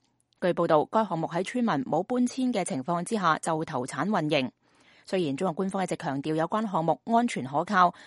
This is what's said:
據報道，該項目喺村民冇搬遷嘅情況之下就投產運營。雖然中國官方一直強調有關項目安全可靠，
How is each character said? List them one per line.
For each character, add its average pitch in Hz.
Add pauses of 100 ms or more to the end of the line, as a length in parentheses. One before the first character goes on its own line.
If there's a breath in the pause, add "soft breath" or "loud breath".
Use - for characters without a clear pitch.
(400)
據 175
報 170
道， 160
該 220
項 175
目 160
喺 175
村 247
民 220 (100)
冇 156
搬 247
遷 254
嘅 190
情 139
況 170
之 220
下 170
就 160
投 135
產 143
運 175
營。 139 (560 soft breath)
雖 190
然 139
中 185
國 165
官 190
方 190
一 -
直 170
強 139
調 156
有 160
關 214
項 165
目 160
安 233
全 180
可 143
靠， 180 (140)